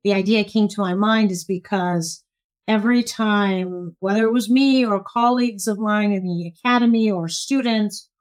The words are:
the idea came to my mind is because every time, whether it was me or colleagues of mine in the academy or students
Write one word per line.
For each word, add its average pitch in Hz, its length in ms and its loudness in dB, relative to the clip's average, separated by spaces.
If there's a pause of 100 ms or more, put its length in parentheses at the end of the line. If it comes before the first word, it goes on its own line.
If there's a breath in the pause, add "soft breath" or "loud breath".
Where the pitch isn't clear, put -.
the 202 100 2
idea 202 300 2
came 208 260 0
to 208 120 -6
my 185 120 0
mind 214 380 2
is 175 120 -8
because 180 800 -4 (440)
every 220 340 2
time, 190 1000 -2
whether 208 260 0
it 220 60 2
was 233 160 0
me 262 380 4
or 202 180 -2
colleagues 240 640 0
of 208 120 -2
mine 208 320 0
in 190 120 -2
the 175 240 -4
academy 233 600 2
or 175 180 -2
students 226 800 -2 (120)